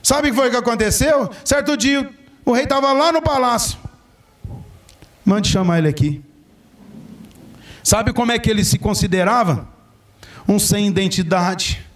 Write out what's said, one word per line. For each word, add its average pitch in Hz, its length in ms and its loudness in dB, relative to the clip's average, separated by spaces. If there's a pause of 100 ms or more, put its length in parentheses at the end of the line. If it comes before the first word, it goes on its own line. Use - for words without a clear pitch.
Sabe 294 260 0
o - 20 2
que 220 60 -4
foi 254 140 2
que 240 60 -2
aconteceu? 240 720 0 (160)
Certo 285 320 0
dia, 277 320 0 (360)
o 240 80 2
rei 254 140 0
tava 277 260 2
lá 294 180 4
no 330 100 2
palácio. 262 560 0 (1500)
Mande 202 240 0
chamar 180 300 0
ele 156 100 0
aqui. 147 340 -2 (1600)
Sabe 220 300 0
como 233 180 0
é 233 80 0
que 226 100 0
ele 208 160 2
se 208 140 0
considerava? 190 920 0 (800)
Um 208 120 4
sem 208 280 2
identidade 185 1000 0 (120)